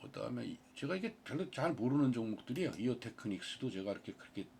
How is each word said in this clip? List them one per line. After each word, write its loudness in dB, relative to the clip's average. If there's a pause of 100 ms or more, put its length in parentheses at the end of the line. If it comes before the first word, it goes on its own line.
그다음에 -4
이-, -6 (180)
제가 -2
이게 -4 (100)
별로 -2
잘 2
모르는 6
종목들이에요. 0
이오테크닉스도 -2
제가 0
이렇게 -6
그렇게 -8 (140)